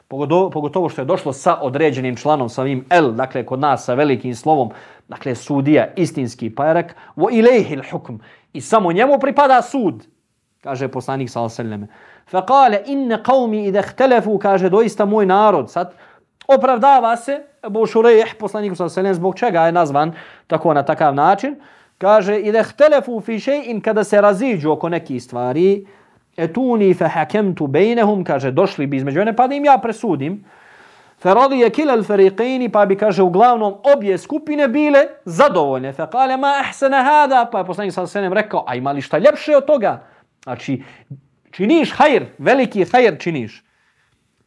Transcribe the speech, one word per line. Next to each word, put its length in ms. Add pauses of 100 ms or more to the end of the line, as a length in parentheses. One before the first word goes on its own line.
Pogotovo, 420
pogotovo 380
što 120
je 40
došlo 280
sa 300
određenim 540
članom, 320
sa 140
ovim 280
El, 220
dakle 340
kod 140
nas 240
sa 100
velikim 400
slovom, 360 (380)
dakle 260
sudija, 520 (100)
istinski, 540
pa 160
je 80
rek: 200 (220)
"Wa 140
ilayhil 600
hukm." 280 (340)
I 80
samo 320
njemu 260
pripada 440
sud, 440 (540)
kaže 280
poslanik, 420
sallallahu 240
alejhi 80
ve 160
selleme. 80 (400)
Fa 200
kale: 400
"Inne 360
qawmi 460
idha 120
ikhtalafu", 580
kaže, 320
doista 340
moj 220
narod, 440
sad 240 (540)
opravdava 680
se 240 (260)
Ebu 200
Šurejh, 520
poslaniku, 380
sallallahu 160
alejhi 80
ve 140
sellem, 0
zbog 240
čega 280
je 60
nazvan 400 (340)
tako 280
na 80
takav 320
način. 420 (420)
Kaže: 420
"Idha 200
ikhtalafu 600
fi 120
shay'in", 480
kada 240
se 160
raziđu 500
oko 180
nekih 340
stvari, 640 (500)
"etuni 580
fa 140
hakemtu 580
bainahum", 580
kaže, 260
došli 360
bi 100
između 220
mene 180
pa 100
da 80
im 100
ja 140
presudim. 680 (720)
"Fa 160
radiya 360
kila 260
al-fariqayn", 760
pa 160
bi, 100
kaže, 260
uglavnom 520 (220)
obje 220
skupine 500
bile 380 (180)
zadovoljne. 680
"Fa 140
kale 300
ma 240
ahsana 420
hada", 500
pa 60
je 60
poslanik, 280
sallallahu 260
alejhi 100
ve 0
sellem, 40
rekao: 340
"A 80
ima 180
li 80
šta 180
ljepše 380
od 80
toga?" 380 (400)
Znači, 400 (680)
činiš 420
hajr, 340 (120)
veliki 460
hajr 340
činiš. 460 (840)